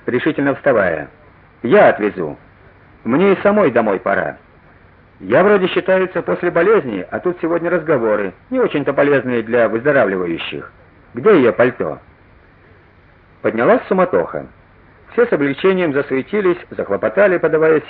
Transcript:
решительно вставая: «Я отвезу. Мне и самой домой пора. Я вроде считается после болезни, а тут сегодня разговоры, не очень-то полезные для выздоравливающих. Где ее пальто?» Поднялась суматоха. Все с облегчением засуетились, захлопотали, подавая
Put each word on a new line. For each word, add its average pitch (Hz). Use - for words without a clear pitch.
решительно 139
вставая: 90
«Я 165
отвезу. 92
Мне 170
и -
самой 202
домой 110
пора. 90
Я 113
вроде 196
считается 185
после 175
болезни, 170
а 110
тут 175
сегодня 170
разговоры, 113
не 262
очень-то 139
полезные 131
для 113
выздоравливающих. 98
Где 143
ее 127
пальто?» 87
Поднялась 120
суматоха. 87
Все 240
с 233
облегчением 165
засуетились, 143
захлопотали, 110
подавая 156